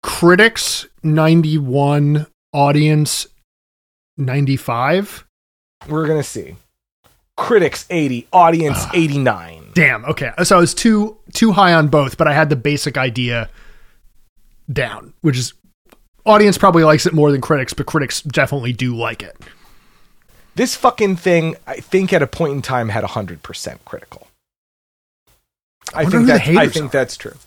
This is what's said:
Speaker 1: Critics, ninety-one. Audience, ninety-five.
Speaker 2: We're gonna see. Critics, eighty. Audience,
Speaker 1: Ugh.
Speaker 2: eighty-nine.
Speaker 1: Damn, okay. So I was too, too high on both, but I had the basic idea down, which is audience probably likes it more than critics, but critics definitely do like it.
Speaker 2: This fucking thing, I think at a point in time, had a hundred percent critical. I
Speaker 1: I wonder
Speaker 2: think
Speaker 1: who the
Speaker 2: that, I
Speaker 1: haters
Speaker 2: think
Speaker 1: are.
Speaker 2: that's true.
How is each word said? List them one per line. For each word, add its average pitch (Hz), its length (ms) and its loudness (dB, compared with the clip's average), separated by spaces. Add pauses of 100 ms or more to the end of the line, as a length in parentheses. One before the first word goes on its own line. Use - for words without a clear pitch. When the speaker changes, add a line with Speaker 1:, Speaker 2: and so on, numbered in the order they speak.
Speaker 1:
Critics, - 840 2 (160)
ninety-one. 151 1200 0 (260)
Audience, 147 720 0 (880)
ninety-five. 135 1080 -2 (640)
Speaker 2:
We're 151 180 -2
gonna 156 160 0
see. 82 320 -12 (840)
Critics, 185 520 0
eighty. 139 440 -4
Audience, 165 500 2
Speaker 1:
Ugh. - 100 -10
Speaker 2:
eighty-nine. 123 800 -2
Speaker 1:
Damn, 131 320 2
okay. 139 260 -6 (120)
So 202 140 6
I - 20 8
was 170 140 2
too, 214 440 0 (160)
too 226 200 2
high 180 200 4
on 156 140 4
both, 139 300 0
but 156 100 2
I 147 60 0
had 151 160 2
the 147 80 0
basic 143 400 -4
idea 120 520 -4 (1200)
down, 117 500 -8
which 139 160 0
is 123 160 -6 (720)
audience 208 320 6
probably 170 260 4
likes 156 220 4
it 175 80 0
more 147 180 4
than 135 100 0
critics, 135 320 -4
but 135 120 -8
critics - 360 -4
definitely 135 520 -4
do 123 220 -4
like 117 280 -8
it. 90 120 -20 (1200)
Speaker 2:
This 233 200 -2
fucking 220 400 0
thing, 165 400 0 (100)
I 135 100 -12
think 190 360 -2
at 170 100 2
a 135 60 -2
point 151 260 -4
in 139 80 -6
time, 120 280 -4
had 104 160 -4
a - 20 -8
hundred 90 340 -10
percent - 440 -16
critical. - 420 -18 (1700)
I 160 80 -4
Speaker 1:
I - 20 0
wonder 190 140 0
Speaker 2:
think 233 40 4
Speaker 1:
who 233 40 4
the 190 80 4
Speaker 2:
that, - 80 2
I - 20 -8
Speaker 1:
haters 160 300 2
Speaker 2:
think 151 140 -4
Speaker 1:
are. - 20 -10
Speaker 2:
that's 131 280 -4
true. - 180 -16 (100)